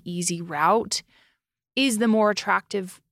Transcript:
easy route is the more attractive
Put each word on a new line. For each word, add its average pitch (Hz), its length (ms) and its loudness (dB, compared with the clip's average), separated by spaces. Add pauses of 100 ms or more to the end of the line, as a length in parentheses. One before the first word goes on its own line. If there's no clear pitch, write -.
easy 175 360 -6
route 170 640 0 (720)
is 254 240 2
the 233 80 2
more 220 240 4
attractive 190 680 -4 (120)